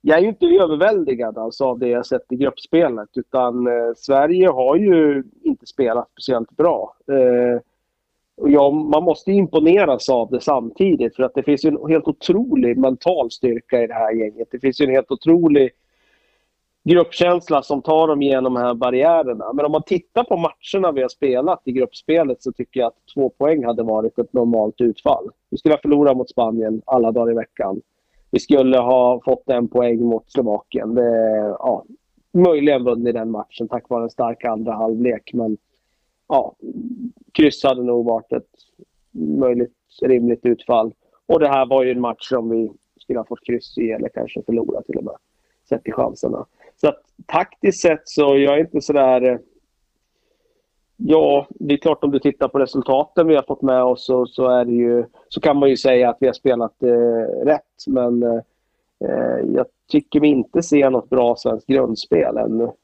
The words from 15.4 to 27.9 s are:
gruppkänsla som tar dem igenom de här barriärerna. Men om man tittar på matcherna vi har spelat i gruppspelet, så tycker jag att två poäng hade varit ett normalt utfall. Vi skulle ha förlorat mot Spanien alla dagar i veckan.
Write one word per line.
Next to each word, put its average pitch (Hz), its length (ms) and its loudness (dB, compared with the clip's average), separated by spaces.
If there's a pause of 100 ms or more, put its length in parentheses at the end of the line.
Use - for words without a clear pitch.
gruppkänsla 170 800 2
som 139 200 -6
tar 160 260 2
dem 143 140 0
igenom 131 320 0
de 123 60 -2
här 120 140 -2
barriärerna. 123 760 0
Men 143 120 -2
om 151 80 -2
man 156 100 0
tittar - 420 -4
på 170 120 -2
matcherna 170 560 -4
vi 135 100 -2
har 127 60 -2
spelat 139 560 -2
i 131 80 -8
gruppspelet, 131 680 -2
så 127 100 -8
tycker - 280 -8
jag 123 60 0
att - 100 -8 (180)
två 135 140 -2
poäng 143 360 -2
hade 117 180 -4
varit 110 360 -4
ett 120 140 -4
normalt 117 480 0
utfall. 123 500 -2 (200)
Vi - 60 -10
skulle 156 180 2
ha 147 60 -4
förlorat 143 360 2
mot 127 140 -6
Spanien 110 540 -4
alla 117 280 0
dagar 117 200 0
i - 20 0
veckan. 107 460 -6 (500)